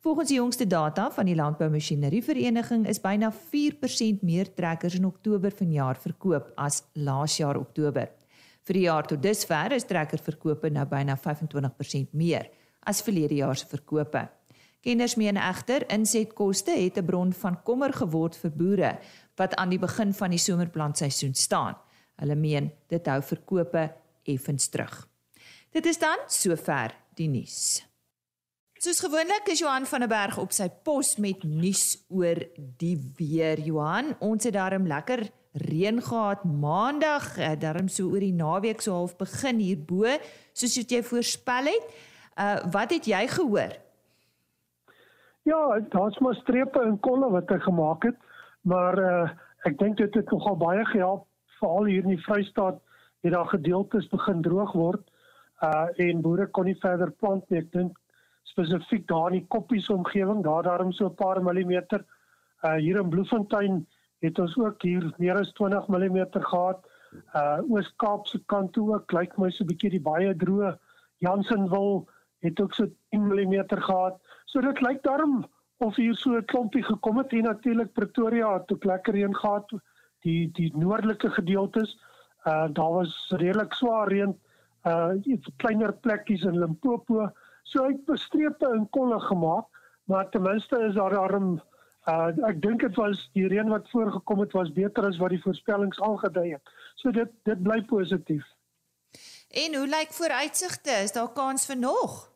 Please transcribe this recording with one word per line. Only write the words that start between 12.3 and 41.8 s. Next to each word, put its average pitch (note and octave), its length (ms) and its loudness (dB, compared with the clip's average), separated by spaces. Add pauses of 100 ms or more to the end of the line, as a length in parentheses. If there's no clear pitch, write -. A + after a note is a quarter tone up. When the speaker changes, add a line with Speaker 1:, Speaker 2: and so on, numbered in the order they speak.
Speaker 1:
as G3+ 220 -4
verlede D#3 320 0
jaar C3+ 220 0
se - 100 -10
verkope. C#3+ 640 -4 (520)
Kenners A#3+ 360 0
meen G#3 200 2
egter, A#3+ 540 0
insetkoste G#3 800 0
het G3 260 0
'n G3 80 -2
bron F3+ 280 0
van F3 300 -4
kommer C4+ 300 0
geword E3 440 0
vir E3+ 140 -4
boere E3 480 2 (380)
wat F#3 180 0
aan F#3 160 0
die F#3 80 0
begin G3 340 0
van F#3+ 180 -2
die F3 80 0
somerplantseisoen D3+ 960 -2
staan. D3+ 420 0 (400)
Hulle D3 200 -2
meen D3+ 360 0 (160)
dit E3+ 180 -4
hou C#3 160 0
verkope E3+ 680 -2 (320)
effens C#3 440 -4
terug. - 400 -8 (640)
Dit D#4+ 160 0
is E4 120 2
dan E4 280 2
sover D#3 680 -2 (200)
die D#3+ 140 -2
nuus. - 580 -4 (880)
Soos - 260 -2
gewoonlik F4 500 0
is D#4+ 80 0
Johan C4+ 280 0
van C4+ 140 -2
der A#3+ 80 0
Berg G#3 300 0
op F#3+ 140 -4
sy F#3+ 160 0 (140)
pos C#4+ 340 0
met G3+ 280 -2
nuus E3+ 640 -2
oor F3 280 2 (400)
die D#3 400 -4
weer. D#3 440 0
Johan, D#3+ 580 -2
ons G#3+ 260 -2
het A#3+ 80 0
darm F#3+ 340 0
lekker G#3 440 -2 (220)
reën G#3 500 0
gehad G3+ 420 -2
Maandag, A3+ 920 0
eh, D#3 200 0
darm E3 300 -2
so F#3 200 -2
oor G3 120 0
die F#3+ 120 0
naweek F#3+ 480 0
so G#3 120 -2
half F3+ 240 -2
begin A#3 420 -2
hierbo, F#3 460 0 (480)
soos A#3+ 240 -2
wat A#3 140 -4
jy A#3 120 2
voorspel A#3+ 600 -2
het. G#4+ 300 0 (420)